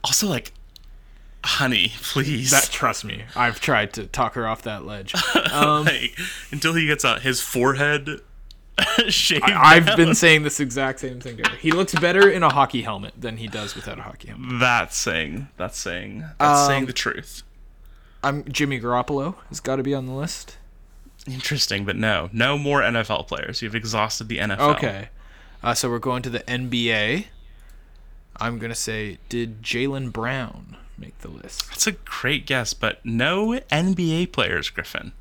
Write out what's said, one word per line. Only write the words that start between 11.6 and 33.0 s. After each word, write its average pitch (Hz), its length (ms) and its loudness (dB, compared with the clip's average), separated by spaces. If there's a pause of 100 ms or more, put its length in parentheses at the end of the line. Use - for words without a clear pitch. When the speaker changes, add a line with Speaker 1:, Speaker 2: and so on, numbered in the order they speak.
Speaker 2:
looks 180 240 2
better 180 340 6
in 185 140 4
a 147 100 6
hockey 131 300 2
helmet 104 340 -8
than 113 200 -8
he 113 100 -10
does 107 300 -8
without - 240 -12
a - 20 -12
hockey - 260 -16
helmet. 123 300 -8
Speaker 1:
That's 120 380 4
saying, 82 500 -2 (100)
that's - 220 -6
saying, 101 460 -8 (160)
that's 147 220 6
Speaker 2:
Um, 143 40 6
Speaker 1:
saying 135 200 2
the 127 60 -8
truth. - 520 -6 (800)
Speaker 2:
I'm, 139 260 -2
Jimmy 139 300 0
Garoppolo 135 560 -2 (120)
has - 120 -12
gotta 135 240 -2
be 139 100 0
on 131 120 -6
the 127 60 -8
list. - 440 -8 (680)
Speaker 1:
Interesting, 131 600 -2
but 101 100 -2
no. 98 380 0
No 127 260 2
more 143 240 2
N 117 140 2
F 110 140 -2
L 95 120 0
players. - 400 -6
You've 110 140 -6
exhausted 110 520 -2
the 110 120 -4
N 104 100 -2
F 98 80 -2
L. 147 120 4
Speaker 2:
Okay. 104 380 -2 (540)
Uh, 120 100 0
so 123 160 -2
we're 120 120 -2
going 123 220 -2
to 127 80 -8
the 117 200 -6
N 123 180 -4
B 117 240 0
A. 113 360 0 (1120)
I'm 117 200 -4
gonna 113 160 -6
say, 107 440 -6 (100)
did 117 340 -6
Jaylen 131 500 -4
Brown 123 640 -6 (220)
make - 220 -16
the - 80 -14
list? - 400 -14
Speaker 1:
That's - 180 -2
a 214 60 0
great - 520 -4
guess, 127 300 -2
but - 320 -2